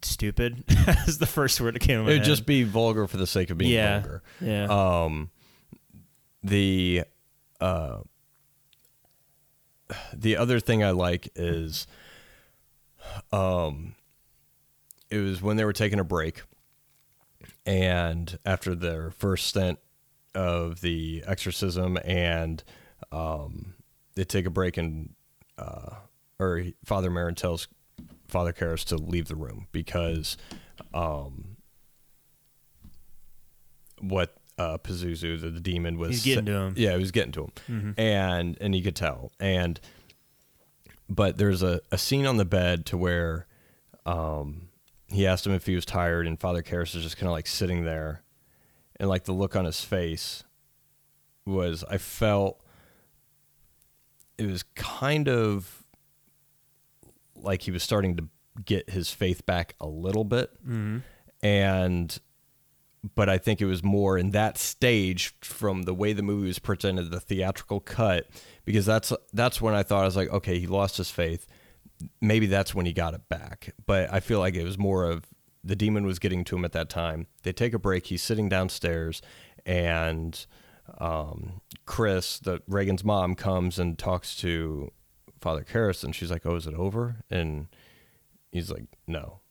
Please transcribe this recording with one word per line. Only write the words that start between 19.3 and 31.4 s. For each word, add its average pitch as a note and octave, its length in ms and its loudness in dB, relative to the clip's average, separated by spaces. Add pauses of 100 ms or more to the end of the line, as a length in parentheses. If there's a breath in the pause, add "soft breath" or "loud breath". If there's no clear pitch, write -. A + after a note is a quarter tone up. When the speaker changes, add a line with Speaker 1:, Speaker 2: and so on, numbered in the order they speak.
Speaker 2:
stint F#2 320 0 (560)
of F2 460 -2
the E2 460 -4
exorcism, F2+ 800 -2
and, E2 600 0 (480 loud breath)
um, D#2+ 600 -6 (420)
they F#2+ 80 0
take F2+ 220 0
a F#2 40 -2
break, F2+ 260 0
and, D#2+ 380 -6 (440)
uh, - 320 -12 (500)
or F2+ 180 2
he, F2 160 -4 (100)
Father F#2+ 260 0
Merrin F2 260 -2
tells E2+ 320 -4 (580)
Father F2 260 0
Karras E2 340 -2
to E2+ 100 -2
leave D#2+ 320 -2
the D2+ 80 -8
room B1+ 340 -10
because, E2 680 -4 (560 loud breath)
um, D#2 640 -6 (2500)